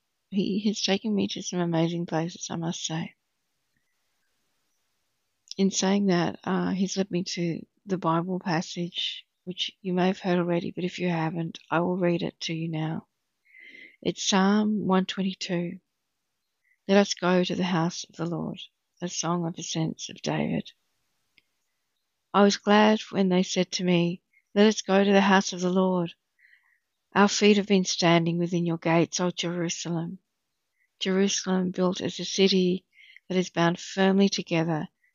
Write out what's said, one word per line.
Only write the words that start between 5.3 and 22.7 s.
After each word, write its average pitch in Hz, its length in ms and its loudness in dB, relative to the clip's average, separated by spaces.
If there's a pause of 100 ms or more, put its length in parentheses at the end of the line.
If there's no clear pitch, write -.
In 190 140 2
saying 202 360 0
that, 170 360 0
uh, 180 280 -2
he's 185 260 -2
led 190 160 -4
me 175 120 -2
to 170 400 -6 (220)
the 190 100 -4
Bible 175 440 -2
passage, - 840 -6 (200)
which - 260 -8 (120)
you 185 100 -4
may 180 160 2
have 190 100 -2
heard 180 200 0
already, 175 340 -2
but 170 120 -6
if - 140 -6
you 180 100 -2
haven't, 165 520 -4 (100)
I 160 100 2
will 180 160 0
read 175 260 0
it - 200 -8
to 165 120 -6
you 165 140 -6
now. 156 380 -6 (960)
It's - 220 -4
Psalm 202 640 2
one 185 200 2
twenty-two. 185 720 -6 (1080)
"Let 196 100 6
us 202 160 4
go 180 300 2
to 180 100 -2
the 180 100 -2
house 180 400 -2
of - 120 -20
the 165 100 -4
Lord," 160 340 -6 (400)
a 180 80 -6
song 170 380 -4
of 170 120 -6
ascents - 500 -6
of - 140 -18
David. - 500 -4 (1600)
I 202 60 8
was 202 160 6
glad 214 500 4